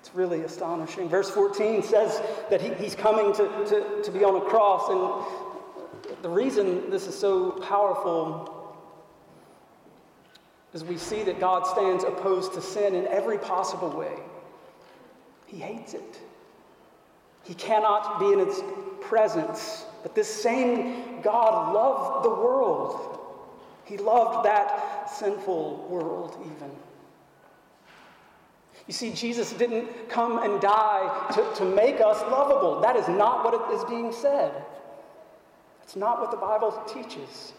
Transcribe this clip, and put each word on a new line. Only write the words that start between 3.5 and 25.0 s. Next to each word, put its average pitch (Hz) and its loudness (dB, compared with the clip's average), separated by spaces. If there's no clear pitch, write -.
to, - 0
to 196 -4
be 190 4
on 190 6
a 180 2
cross, 202 4
and - -6
the 175 -6
reason 190 0
this 190 -4
is 175 -8
so 185 2
powerful 175 -2
is 160 -14
we 175 -6
see 214 -6
that 185 -2
God 185 2
stands 190 2
opposed 185 0
to 175 -6
sin 202 0
in 180 0
every 208 0
possible 185 -4
way. 156 -6
He 185 -18
hates - -12
it. - -14
He 180 -14
cannot 214 2
be 196 6
in 196 6
its - 0
presence. - 0
But - -10
this 214 0
same - -2
God 220 4
loved 240 2
the 226 4
world. 233 0
He 208 -12
loved 220 4
that 208 2